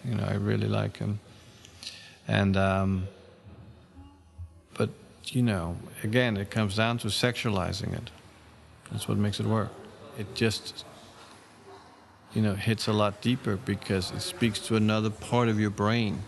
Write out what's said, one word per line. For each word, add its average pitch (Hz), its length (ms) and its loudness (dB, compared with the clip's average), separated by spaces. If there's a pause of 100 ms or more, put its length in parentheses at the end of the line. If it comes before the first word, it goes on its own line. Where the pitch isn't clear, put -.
You 123 120 -2
know, 104 100 0
I 101 80 0
really 104 340 2
like 104 300 0
him. 104 220 -2 (1080)
And, 101 300 4
um, 95 500 2 (1700)
but, - 160 0 (360)
you 131 180 0
know, 87 340 0 (260)
again, 113 340 2
it 98 120 -4
comes 104 260 0
down 113 240 2
to - 80 -4
sexualizing 95 880 0
it. - 160 -8 (840)
That's 107 160 -6
what 107 100 2
makes 104 220 0
it 110 60 0
work. 107 260 0 (460)
It 104 180 -8
just, - 500 0 (1500)
you 110 80 2
know, 104 140 2
hits 104 320 0
a 110 60 2
lot 104 280 2
deeper 117 360 0
because 98 540 -2
it 98 100 -6
speaks - 460 0
to 113 80 2
another 107 340 4
part 120 380 2
of 107 120 2
your 107 100 4
brain. 101 580 0